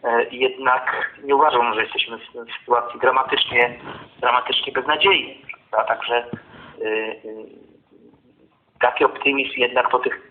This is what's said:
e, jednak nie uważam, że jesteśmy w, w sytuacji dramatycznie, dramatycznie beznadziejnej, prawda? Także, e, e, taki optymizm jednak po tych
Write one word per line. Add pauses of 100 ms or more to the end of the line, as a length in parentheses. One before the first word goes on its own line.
e,
jednak (140)
nie
uważam,
że
jesteśmy
w,
w
sytuacji
dramatycznie, (420)
dramatycznie
beznadziejnej, (280)
prawda?
Także,
e,
e, (1700)
taki
optymizm
jednak
po
tych